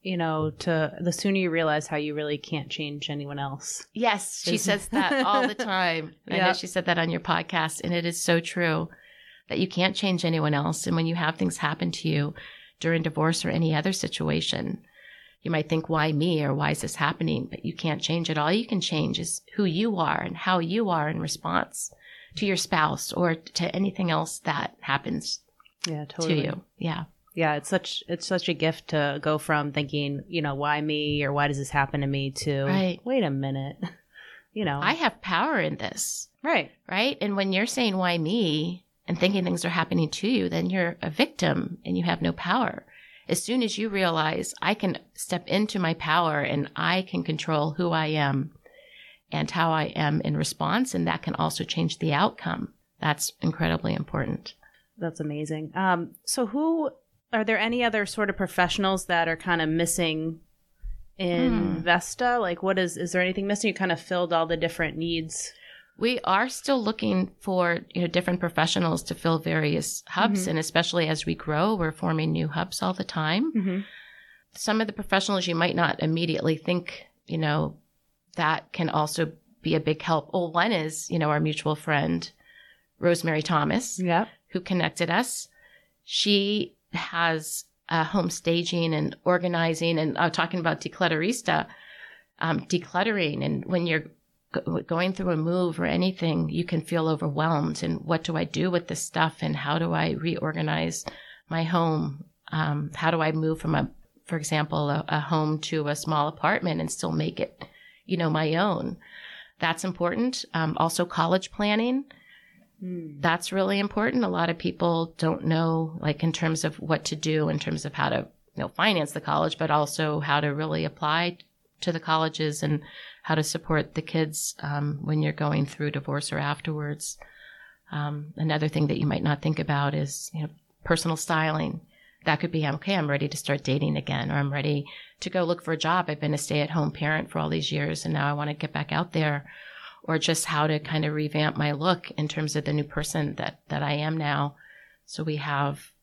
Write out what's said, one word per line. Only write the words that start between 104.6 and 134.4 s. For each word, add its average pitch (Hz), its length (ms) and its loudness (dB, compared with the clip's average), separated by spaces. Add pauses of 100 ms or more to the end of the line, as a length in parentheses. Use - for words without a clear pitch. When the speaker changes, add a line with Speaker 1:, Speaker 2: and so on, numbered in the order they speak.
Speaker 2:
a, 151 180 0
a 156 120 0
home 156 420 0
to 156 260 -2
a 143 80 0
small 151 320 0
apartment 165 520 0
and 160 100 -2
still - 220 -4
make 160 260 -2
it, - 260 -6 (400)
you 185 120 -2
know, 165 140 2
my 156 260 2
own? 180 400 0 (640)
That's 165 240 -2
important. 190 600 0 (100)
Um, 160 240 2
also 170 260 2
college 175 480 0
planning. 226 520 0 (760)
Speaker 1:
Hmm. 165 400 -10
Speaker 2:
That's 170 320 0
really 190 260 2
important. 226 460 0
A 190 40 0
lot 170 220 0
of 170 80 -2
people 170 580 0
don't - 300 0
know, 160 540 2
like, 147 220 0
in 165 100 4
terms 160 300 0
of 151 160 -2
what 151 280 0
to 156 100 -2
do, 156 320 2
in 151 100 0
terms 156 280 -4
of 147 80 -10
how - 160 0
to, - 160 0 (280)
you - 80 -4
know, - 60 -2
finance 175 440 2
the 160 100 -4
college, 151 340 2
but 160 140 0
also 151 500 2
how 147 200 2
to 151 80 0
really 156 360 -2
apply 165 540 0 (420)
to 175 120 -2
the 160 80 -2
colleges 160 600 0
and 151 200 2 (400)
how 160 120 0
to 156 80 2
support 156 520 0
the 160 80 -2
kids, 156 600 -2
um, 147 400 -2
when 151 200 2
you're 151 100 2
going 151 320 0
through 147 260 -4
divorce 143 420 -4
or 151 60 -2
afterwards. 147 800 -4 (760)
Um, 147 440 -6
another 156 320 2
thing 151 200 2
that 147 100 0
you 147 80 2
might - 160 0
not 147 200 0
think 156 160 0
about 143 360 0
is, 147 400 -4
you 156 80 -4
know, 151 60 -4 (360)
personal 165 320 2
styling. 156 640 0 (440)
That 151 160 0
could 170 100 -2
be, 156 160 0
"Okay, 156 300 -2
I'm 156 140 0
ready 143 180 0
to 147 80 -6
start 139 260 -2
dating 147 340 0
again," 139 360 -2
or, - 20 0
"I'm 139 180 0